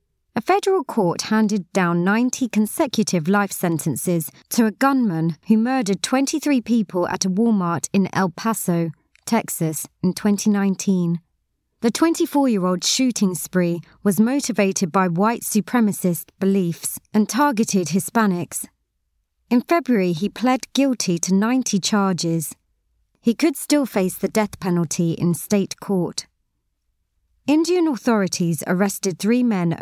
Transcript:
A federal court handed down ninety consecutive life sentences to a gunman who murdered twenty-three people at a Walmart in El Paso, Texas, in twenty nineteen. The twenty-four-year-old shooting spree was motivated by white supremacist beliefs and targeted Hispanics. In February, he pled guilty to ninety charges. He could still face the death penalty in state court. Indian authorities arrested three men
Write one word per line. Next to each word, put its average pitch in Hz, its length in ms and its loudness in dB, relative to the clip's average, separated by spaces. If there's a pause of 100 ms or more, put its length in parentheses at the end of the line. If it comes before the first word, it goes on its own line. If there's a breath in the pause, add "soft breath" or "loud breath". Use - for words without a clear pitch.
(340)
A 240 80 -4
federal 381 440 0
court - 380 -2
handed 214 500 0
down 175 320 2
ninety 240 420 0
consecutive 208 800 0
life 202 240 2
sentences 170 800 -2 (180 soft breath)
to 233 180 2
a 214 40 -2
gunman 196 640 0 (120)
who 220 100 4
murdered 226 460 0
twenty-three 277 580 0
people 202 460 0
at - 180 -4
a 190 40 0
Walmart 185 640 0
in 196 220 2
El 190 160 0
Paso, 170 640 -2 (340)
Texas, - 640 -4 (160)
in 180 100 2
twenty 202 360 0
nineteen. 185 720 0 (600)
The 233 100 0
twenty-four-year-old 254 920 0
shooting 226 500 0
spree 175 480 -2 (220 soft breath)
was 196 160 2
motivated 214 720 0
by 190 160 2
white 196 340 0
supremacist 202 880 0 (100)
beliefs 190 600 0 (140)
and 208 140 4
targeted 220 600 0
Hispanics. 185 800 -2 (840)
In 240 120 4
February, 240 500 0
he 170 180 -2
pled 254 440 -2
guilty 247 440 0
to 180 160 -2
ninety 220 460 2
charges. 170 760 -2 (640)
He 233 140 2
could 294 200 0
still 294 300 0
face 185 300 -2
the - 120 -4
death 208 320 -2
penalty 170 520 0
in 170 220 0
state - 460 -2
court. - 460 -4 (1200)
Indian 330 400 4
authorities 196 800 0
arrested 185 520 -2
three 240 240 2
men 180 380 0